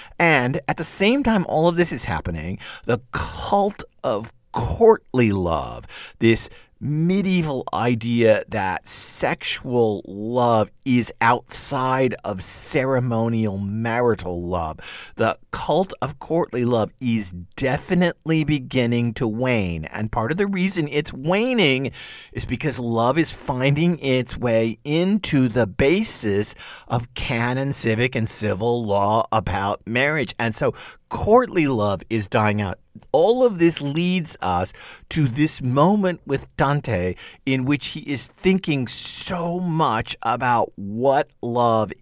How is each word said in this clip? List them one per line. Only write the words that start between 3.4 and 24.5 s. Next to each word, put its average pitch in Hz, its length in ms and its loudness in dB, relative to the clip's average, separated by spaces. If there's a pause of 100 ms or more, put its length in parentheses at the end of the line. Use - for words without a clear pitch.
of 117 260 -4 (220)
courtly 120 800 4
love, 82 540 -2 (320)
this 113 320 4 (320)
medieval 165 800 0 (120)
idea 113 720 2
that 95 380 -4
sexual - 1200 0
love 113 640 2 (160)
is 123 340 2
outside 135 960 2 (100)
of 95 180 -6
ceremonial 117 1160 0
marital 107 840 0
love. 85 760 -6
The 113 200 0 (140)
cult 175 500 -2
of 139 200 -6
courtly 156 440 -2
love 113 340 2
is 113 340 -2 (220)
definitely 160 920 0
beginning 123 720 0
to 120 140 -2
wane. 104 560 -2
And 107 260 -6
part 117 220 -2
of 180 60 -4
the 202 80 0
reason 185 420 -2
it's 147 240 -4
waning 165 800 0 (420)
is 123 140 -6
because 127 320 -4
love 120 400 0
is 160 120 2
finding 143 680 0
its 127 400 -2
way 113 440 0